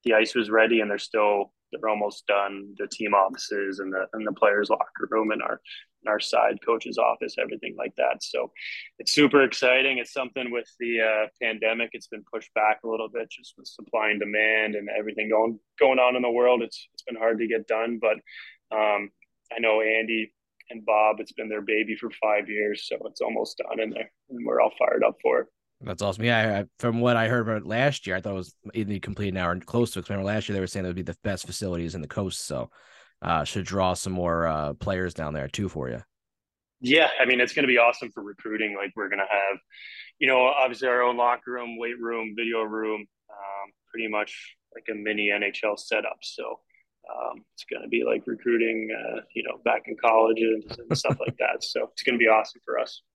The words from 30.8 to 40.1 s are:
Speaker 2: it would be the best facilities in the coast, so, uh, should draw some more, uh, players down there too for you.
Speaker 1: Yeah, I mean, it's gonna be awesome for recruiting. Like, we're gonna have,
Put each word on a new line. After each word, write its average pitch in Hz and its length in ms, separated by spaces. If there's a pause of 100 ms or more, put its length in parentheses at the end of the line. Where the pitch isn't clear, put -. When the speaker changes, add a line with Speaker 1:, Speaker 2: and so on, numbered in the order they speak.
Speaker 2:
it 90 60
would 87 60
be 95 40
the 85 240
best 98 220
facilities 87 480
in 85 80
the 73 60
coast, 95 380
so, 65 240 (520)
uh, 80 220
should 95 200
draw 92 300
some 95 180
more, 85 340
uh, 76 280
players 92 400
down 76 180
there 71 160
too 98 220
for 67 180
you. 58 140 (760)
Speaker 1:
Yeah, 143 280 (100)
I 131 60
mean, 123 160
it's 123 140
gonna 143 120
be 123 120
awesome 117 340
for 110 100
recruiting. 104 540
Like, 98 180
we're 101 140
gonna 98 200
have, 98 300 (600)